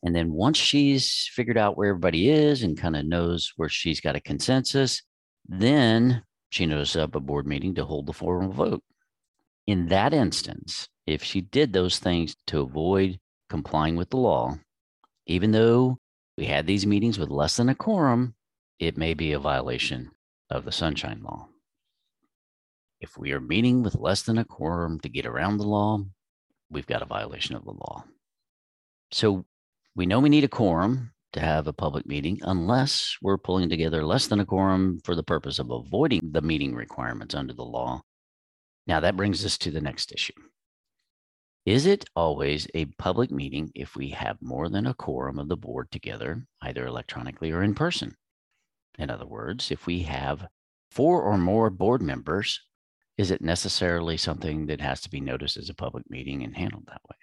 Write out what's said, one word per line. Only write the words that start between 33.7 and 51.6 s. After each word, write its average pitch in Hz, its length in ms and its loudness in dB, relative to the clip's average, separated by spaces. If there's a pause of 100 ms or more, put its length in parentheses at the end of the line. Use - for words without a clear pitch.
less 107 220 0
than 104 120 2
a 98 60 2
quorum 95 580 2
for 87 120 -2
the 80 80 -2
purpose 71 360 -2
of 62 120 -6
avoiding 92 480 0 (120)
the 78 100 0
meeting 71 340 -2
requirements 58 600 -8
under 65 180 -8
the - 100 -12
law. 62 380 -6 (840)
Now 80 120 2
that 87 160 4
brings 98 300 0
us - 140 -2
to 85 120 -4
the 76 100 -4
next 71 300 -6
issue. - 220 -6 (1300)
Is 123 200 4
it 202 200 4 (100)
always 76 580 0
a 80 120 0
public 101 460 -2
meeting 69 440 -6
if 71 200 -12
we 69 140 -8
have - 320 -8
more 67 260 -6
than 104 200 -2
a 127 60 -2
quorum 67 460 -6
of 73 80 -8
the 85 80 -2
board 64 360 -10
together, 64 540 -10 (160)
either 123 240 -8
electronically - 640 -8
or 87 120 0
in 104 120 2
person? - 400 -2 (840)
In - 120 -6
other 123 180 -10
words, 110 440 -8
if - 140 -6
we 87 180 -2
have 78 440 -4 (420)
four 165 320 4
or 104 160 2
more 104 320 4